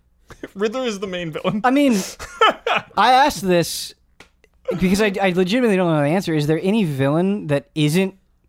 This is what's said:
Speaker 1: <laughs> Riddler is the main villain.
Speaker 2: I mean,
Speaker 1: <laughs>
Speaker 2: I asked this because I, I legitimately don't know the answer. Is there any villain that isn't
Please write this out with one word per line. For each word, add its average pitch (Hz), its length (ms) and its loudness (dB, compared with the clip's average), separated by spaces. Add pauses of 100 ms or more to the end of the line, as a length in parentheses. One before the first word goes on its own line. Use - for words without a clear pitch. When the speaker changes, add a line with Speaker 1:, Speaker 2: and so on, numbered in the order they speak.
(220)
Speaker 1:
<laughs> - 320 -20
Riddler 220 300 -4
is 208 160 -6
the 208 60 -8
main 180 260 -8
villain. 185 320 -4
Speaker 2:
I 254 60 4
mean, 269 240 4
Speaker 1:
<laughs> - 1000 -2
Speaker 2:
I 220 180 4
asked 269 320 2
this - 480 -2 (840)
because 190 220 2
I, 214 200 2
I 196 100 2
legitimately 190 460 2
don't 180 140 2
know 151 120 2
the 143 80 0
answer. 170 240 -2
Is 147 120 0
there 151 160 0
any 208 220 2
villain 160 600 0
that 143 280 -4
isn't 165 420 0 (320)